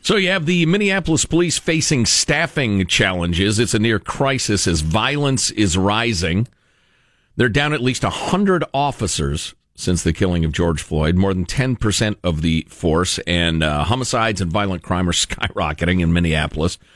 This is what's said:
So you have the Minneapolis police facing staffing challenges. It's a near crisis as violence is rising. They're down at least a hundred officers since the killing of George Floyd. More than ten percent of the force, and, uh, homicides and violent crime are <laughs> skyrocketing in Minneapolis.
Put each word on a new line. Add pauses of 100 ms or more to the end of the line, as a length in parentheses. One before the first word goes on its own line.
So
you
have
the
Minneapolis
police
facing
staffing
challenges.
It's
a
near
crisis
as
violence
is
rising. (880)
They're
down
at
least
a
hundred (100)
officers (220)
since
the
killing
of
George
Floyd.
More
than
ten
percent
of
the
force, (100)
and,
uh,
homicides
and
violent
crime
are
<laughs>
skyrocketing
in
Minneapolis. (180)